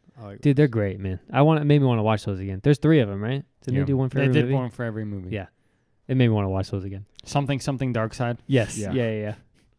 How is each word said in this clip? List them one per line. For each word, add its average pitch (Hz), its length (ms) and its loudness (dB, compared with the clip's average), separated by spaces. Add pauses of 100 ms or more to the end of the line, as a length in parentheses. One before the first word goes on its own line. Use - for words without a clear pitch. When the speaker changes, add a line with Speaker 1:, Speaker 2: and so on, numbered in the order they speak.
(180)
Speaker 1:
I 113 80 -18
like 101 160 -16
Speaker 2:
Dude, 143 140 2
Speaker 1:
those. - 60 2
Speaker 2:
they're 151 80 6
great, 101 300 -2
man. 95 200 -6 (140)
I 127 80 4
wanna, 151 240 4
made 147 160 4
me 135 60 4
wanna 113 160 2
watch 107 200 0
those 95 160 -4
again. 98 240 -8
There's 143 140 4
three 156 220 4
of 107 100 2
'em, 98 120 -6
right? 127 220 -6 (200)
Didn't 127 120 -4
Speaker 3:
Yeah. 139 60 2
Speaker 2:
they 139 60 0
do 135 100 0
one 131 120 0
for 135 100 -4
Speaker 3:
They 135 60 2
Speaker 2:
every 127 80 2
Speaker 3:
did 120 100 4
Speaker 2:
movie? 127 100 -2
Speaker 3:
one 127 160 -2
for 120 160 -8
every 110 200 -6
movie. 98 260 -8
Speaker 2:
Yeah. 101 160 -6 (600)
It 131 80 -2
made 127 120 6
me 110 80 4
wanna 101 160 0
watch 95 200 -2
those 98 140 -4
again. 98 200 -12 (200)
Speaker 3:
Something, 143 340 -2
something 131 320 -4
Dark 110 220 -2
Side. 120 320 -4
Speaker 2:
Yes. 117 320 0
Speaker 1:
Yeah. 101 160 -4
Speaker 2:
Yeah, 120 180 0
yeah, 107 100 -4
yeah. 104 140 -6 (440)